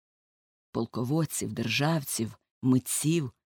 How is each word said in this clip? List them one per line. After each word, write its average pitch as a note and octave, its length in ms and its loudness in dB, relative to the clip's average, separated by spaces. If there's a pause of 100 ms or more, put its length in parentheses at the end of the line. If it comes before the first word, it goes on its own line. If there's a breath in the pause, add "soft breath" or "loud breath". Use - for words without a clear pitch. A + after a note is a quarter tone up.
(720)
Полководців, A#2 840 -2
державців, A#2+ 840 -2 (240)
митців, C3 680 2 (180)